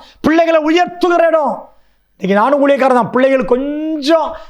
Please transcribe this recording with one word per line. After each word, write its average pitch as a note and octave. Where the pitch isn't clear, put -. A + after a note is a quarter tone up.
பிள்ளைகளை E4
உயர்த்துகிற F4
இடம். D4
இன்னைக்கு G3+
நானும் C#4+
ஊழியக்காரன் C4+
தான். A#3+
பிள்ளைகள் C4
கொஞ்சம் D4